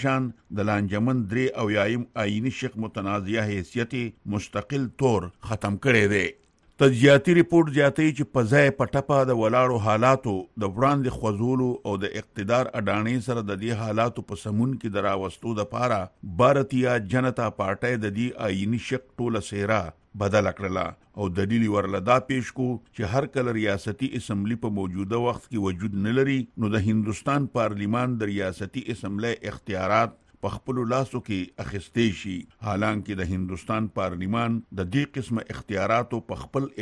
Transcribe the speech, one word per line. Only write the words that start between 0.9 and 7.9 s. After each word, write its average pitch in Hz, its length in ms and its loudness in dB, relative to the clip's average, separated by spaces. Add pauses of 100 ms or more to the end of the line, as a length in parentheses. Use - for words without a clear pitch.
درې 120 320 -2
اویایم 107 400 0 (220)
آئیني 107 340 -2
شق 123 240 -6
متنازعه 104 680 -2
حیثیت 117 480 -4
یې 107 380 -6
مستقل 123 500 -4 (160)
طور 101 260 2 (200)
ختم 101 380 -4
کړی 104 280 6
دی. 95 100 2 (540)
تجزیاتي 139 580 8
ریپورت 170 360 6
زیاتوي 147 380 4